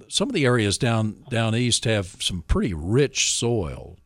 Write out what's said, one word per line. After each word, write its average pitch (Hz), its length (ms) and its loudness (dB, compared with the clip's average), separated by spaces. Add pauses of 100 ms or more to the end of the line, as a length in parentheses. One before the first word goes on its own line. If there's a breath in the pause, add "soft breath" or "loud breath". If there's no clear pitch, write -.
some 214 200 -2
of 262 60 -4
the 156 100 2
areas 117 320 4
down, 113 540 0
down 113 240 0
east 120 320 0
have 101 340 0
some 87 220 -4
pretty 170 320 0
rich 101 580 0
soil. 87 720 -4